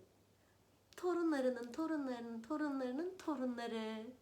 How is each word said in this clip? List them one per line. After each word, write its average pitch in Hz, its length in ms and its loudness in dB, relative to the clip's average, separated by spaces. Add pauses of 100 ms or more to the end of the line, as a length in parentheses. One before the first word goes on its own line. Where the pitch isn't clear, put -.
(960)
torunlarının, 285 720 4
torunlarının, 254 720 -2
torunlarının 285 760 0
torunları. 233 880 -2 (160)